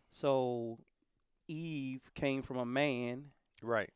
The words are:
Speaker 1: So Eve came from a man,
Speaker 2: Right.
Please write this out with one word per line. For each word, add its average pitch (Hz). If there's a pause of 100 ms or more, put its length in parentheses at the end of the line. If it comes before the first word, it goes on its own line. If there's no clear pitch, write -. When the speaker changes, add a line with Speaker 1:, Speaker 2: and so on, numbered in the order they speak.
(100)
Speaker 1:
So 123 (720)
Eve 151
came 135
from 127
a 123
man, 127 (320)
Speaker 2:
Right. 110